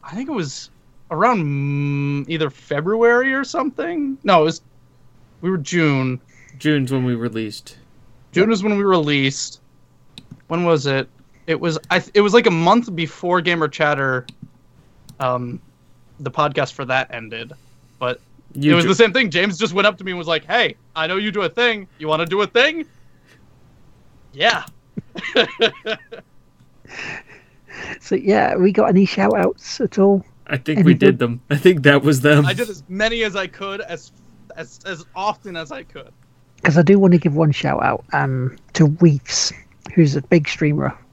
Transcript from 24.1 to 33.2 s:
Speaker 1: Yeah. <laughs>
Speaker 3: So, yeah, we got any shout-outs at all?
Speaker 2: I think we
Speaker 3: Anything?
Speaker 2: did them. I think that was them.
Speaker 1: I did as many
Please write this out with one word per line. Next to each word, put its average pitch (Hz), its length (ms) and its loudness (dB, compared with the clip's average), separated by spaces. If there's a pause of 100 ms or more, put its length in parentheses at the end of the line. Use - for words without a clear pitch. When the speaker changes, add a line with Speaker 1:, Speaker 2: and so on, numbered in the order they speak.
Speaker 1:
Yeah. 180 320 0 (720)
<laughs> 247 100 4 (2500)
Speaker 3:
So, - 140 -6
yeah, 202 420 2
we 185 160 4
got 214 160 2
any 196 180 6
shout-outs - 720 -2
at 214 180 -2
all? 196 260 4 (240)
Speaker 2:
I 151 80 -4
think 156 220 -2
we 175 140 8
Speaker 3:
Anything? 160 60 6
Speaker 2:
did 139 200 6
them. 123 220 -4 (100)
I 147 60 0
think 165 280 4
that 143 180 6
was 139 180 2
them. 147 240 6
Speaker 1:
I 185 80 2
did 214 160 -2
as 165 200 -14
many 220 340 -2